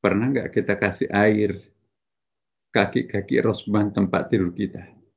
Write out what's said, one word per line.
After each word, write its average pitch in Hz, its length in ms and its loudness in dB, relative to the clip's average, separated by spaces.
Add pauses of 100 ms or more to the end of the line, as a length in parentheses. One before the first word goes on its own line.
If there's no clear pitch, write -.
Pernah 104 300 2
nggak 110 200 -2
kita 101 220 0
kasih - 380 -2
air 104 420 2 (1120)
kaki-kaki 107 720 0
rosban 104 540 0
tempat 95 340 0
tidur 92 240 0
kita? 95 320 -8 (320)